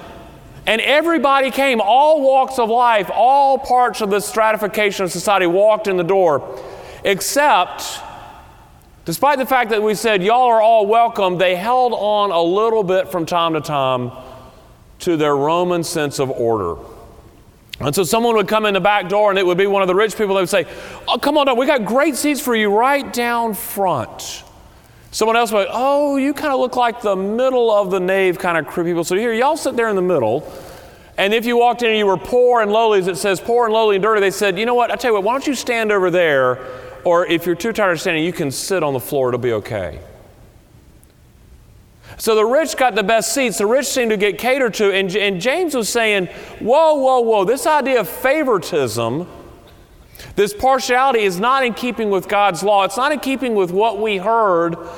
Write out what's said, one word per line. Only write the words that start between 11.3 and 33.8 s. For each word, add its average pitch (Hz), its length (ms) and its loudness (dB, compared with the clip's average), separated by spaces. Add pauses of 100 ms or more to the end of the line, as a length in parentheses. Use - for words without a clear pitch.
they 180 200 2
held 240 340 0
on 208 400 0
a 170 100 0
little 214 420 2
bit 185 280 0
from 170 140 -4
time 165 280 0
to 156 60 -2
time 131 540 -2 (840)
to 170 180 0
their 147 180 2
Roman 170 480 0
sense 147 360 -4
of 131 120 -2
order. 107 460 -2 (1000)
And 143 140 -4
so 196 100 0
someone 226 320 2
would 208 120 2
come 214 200 0
in 202 80 0
the 196 40 0
back 196 300 0
door, 208 220 2
and 190 80 0
it 190 60 2
would 180 120 2
be 190 80 2
one 196 160 0
of 185 60 2
the 180 80 0
rich 208 200 0
people. 196 200 0
They 196 80 2
would 175 40 -2
say, 180 200 0 (400)
"Oh, 262 100 -2
come 294 220 0
on 277 80 2
down. 254 100 2
We 262 80 0
got 269 180 2
great 262 320 0
seats 285 240 -2
for 247 160 -2
you 214 140 2
right 240 420 0
down 233 440 -4
front." - 880 -6 (680)
Someone 220 260 0
else 233 160 2
would, 208 200 0
"Oh, 277 440 0
you 277 200 0
kinda 277 200 -2
look 254 200 -2
like 240 260 0
the 202 140 0
middle 233 560 0
of 202 180 2
the 190 100 -2
nave 185 400 0
kinda 170 240 -2
crew - 200 -6
people. 170 200 -2
So 185 120 -2
here, 226 180 0
y'all 269 240 0
sit 277 180 -4
there 233 140 0
in 208 60 -2
the 185 80 0
middle." 147 440 0 (720)
And 196 160 0
if 226 120 0
you 240 120 0
walked 240 240 2
in 233 80 2
and 220 80 2
you 214 80 2
were 196 100 4
poor 247 460 2
and 208 100 0
lowly, 220 280 4
as 180 80 0
it 180 100 -4
says, 190 240 -2
poor 233 240 2
and 214 80 0
lowly 220 220 4